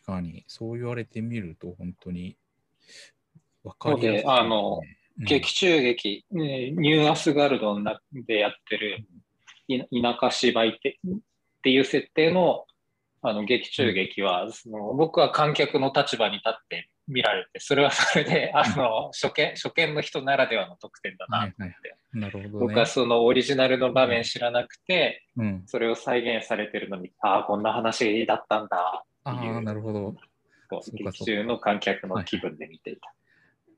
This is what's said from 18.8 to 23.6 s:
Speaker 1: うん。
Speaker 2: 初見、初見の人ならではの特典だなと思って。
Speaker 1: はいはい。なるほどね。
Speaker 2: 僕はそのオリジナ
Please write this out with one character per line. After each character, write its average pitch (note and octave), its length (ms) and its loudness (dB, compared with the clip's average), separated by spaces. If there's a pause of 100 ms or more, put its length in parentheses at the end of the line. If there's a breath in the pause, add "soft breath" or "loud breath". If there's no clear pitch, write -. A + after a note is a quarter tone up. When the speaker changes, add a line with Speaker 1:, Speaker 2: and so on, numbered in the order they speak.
Speaker 1:
う - 20 -14
ん。 - 40 -14
Speaker 2:
初 - 220 -2
見、 D3 220 0
初 - 180 -8
見 D#3 200 0
の D3 60 -2
人 C#3+ 220 -6
な C3+ 140 0
ら C3 100 4
で A2+ 100 -2
は F#2+ 100 0
の F2+ 100 -20
特 - 260 -18
典 F#2 160 -10
だ F#2 100 -12
な A2 120 -2
と G#2+ 40 -2
思 G2+ 40 -6
っ F2+ 60 -12
て。 G#2 80 -12
Speaker 1:
は F#2 60 -10
い - 20 -12
は - 40 -18 (400)
い。 A2+ 60 -6
な G2+ 100 -6
る - 20 -10
ほ G2+ 60 -10 (220)
ど A#2+ 60 2
ね。 - 20 -
Speaker 2:
僕 A2 100 0
は A2+ 80 4
そ B2+ 180 0
の A#2 220 4
オ B2+ 60 6
リ B2+ 100 4
ジ C#3 140 0
ナ C3 120 4